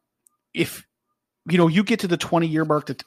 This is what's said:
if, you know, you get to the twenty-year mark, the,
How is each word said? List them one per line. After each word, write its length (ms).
if, 320
you 80
know, 100
you 160
get 180
to 60
the 80
twenty-year 480
mark, 220
the, 220